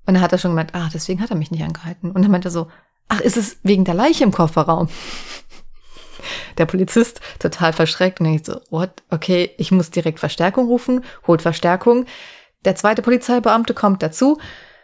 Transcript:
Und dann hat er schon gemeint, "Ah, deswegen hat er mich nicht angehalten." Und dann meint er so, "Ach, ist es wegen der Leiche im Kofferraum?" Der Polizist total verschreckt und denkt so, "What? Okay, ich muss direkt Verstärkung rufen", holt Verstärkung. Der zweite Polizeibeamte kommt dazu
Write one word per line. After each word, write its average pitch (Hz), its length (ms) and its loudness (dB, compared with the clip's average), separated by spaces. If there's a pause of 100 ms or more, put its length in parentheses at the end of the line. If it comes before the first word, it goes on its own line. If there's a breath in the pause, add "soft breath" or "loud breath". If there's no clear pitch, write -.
Und 190 80 2
dann 180 80 6
hat 170 100 2
er 180 60 2
schon 185 140 0
gemeint, 160 220 -4
"Ah, 170 200 -6
deswegen 170 280 -6
hat 233 100 -4
er 214 40 -4
mich 156 160 -4
nicht 160 120 -4
angehalten." 165 480 -8
Und 190 120 0
dann 202 80 4
meint 180 140 2
er 180 60 -6
so, 165 200 -6 (380 soft breath)
"Ach, 208 100 0
ist - 180 2
es 208 260 -4
wegen 190 220 4
der 185 80 -2
Leiche 285 300 4
im 214 80 4
Kofferraum?" 165 580 2 (1700 loud breath)
Der 170 80 2
Polizist 185 560 0 (180 loud breath)
total 160 340 0
verschreckt 185 460 0
und 165 60 2
denkt 156 200 0
so, - 160 -8 (100)
"What? 180 380 -6
Okay, 175 480 0
ich - 140 -2
muss 185 200 2
direkt 160 280 -2
Verstärkung 196 480 0
rufen", 247 360 0 (240 loud breath)
holt 165 140 4
Verstärkung. 185 640 2 (600 loud breath)
Der 190 100 2
zweite 208 260 0
Polizeibeamte 233 720 2
kommt 196 280 0
dazu 262 380 2 (440 loud breath)